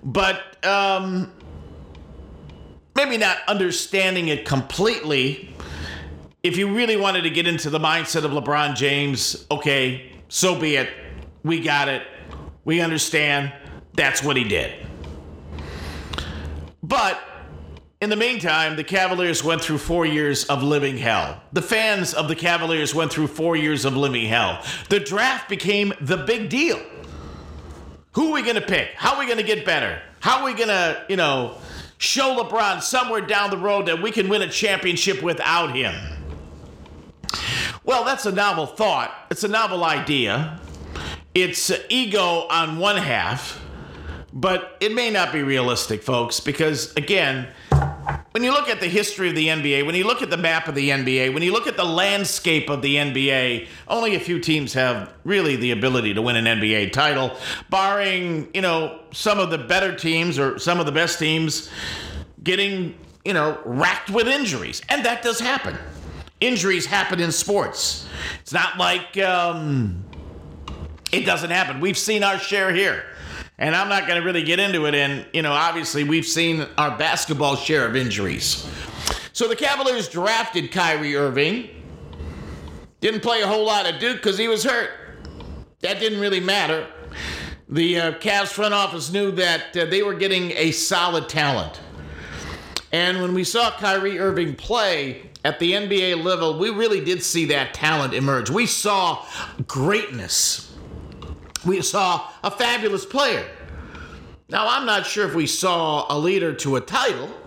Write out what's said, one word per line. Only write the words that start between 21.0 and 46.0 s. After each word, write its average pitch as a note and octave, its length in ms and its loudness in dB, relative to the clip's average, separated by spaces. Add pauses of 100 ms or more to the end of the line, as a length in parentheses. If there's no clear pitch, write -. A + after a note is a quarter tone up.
The F3+ 100 0
fans G#3+ 520 0
of D3+ 140 0
the D#3 80 -2
Cavaliers E3 580 0
went D#3+ 180 0
through D3+ 140 0
four D#3+ 300 0
years D3+ 280 0
of C3 120 2
living B2 300 2
hell. G#2+ 360 2 (260)
The G3+ 120 4
draft A3+ 480 0
became G3+ 520 0
the D3 160 0
big G#3+ 320 0
deal. C#4 320 2 (1300)
Who D#4 160 4
are D#4 40 2
we C#4+ 100 2
gonna A3 200 2
pick? E3 320 0
How - 180 2
are C#4 60 0
we C#4 80 -2
gonna A3+ 160 0
get G#3 240 0
better? A#2+ 340 0 (200)
How C4 180 4
are C4+ 60 -2
we B3+ 100 -2
gonna, G3 520 0
you F#3+ 100 -2
know, C3+ 420 2 (400)
show C4 440 2
LeBron G3+ 400 0
somewhere B3 380 2
down G3+ 300 2
the F#3+ 80 -2
road G3 280 2
that E3 140 0
we G#3+ 100 0
can G3 200 2
win G#3 100 4
a F3+ 80 0
championship F#3+ 760 0
without E3 540 2
him? A2+ 180 0 (1900)
Well, A#3+ 200 4
that's C4 200 0
a G#3 80 2
novel F#3 320 2
thought. C#3+ 640 0
It's F3 140 -4
a G#3 40 2
novel G3 360 2
idea. D3 760 2 (720)
It's F3+ 360 2 (200)
ego G3 580 2
on D#3+ 300 2
one G3+ 180 4
half, A#2+ 640 -2 (720)
but F3+ 480 -2
it G#3+ 120 2
may A#3 180 0
not F#3+ 200 2
be D3+ 120 0
realistic, B2 600 2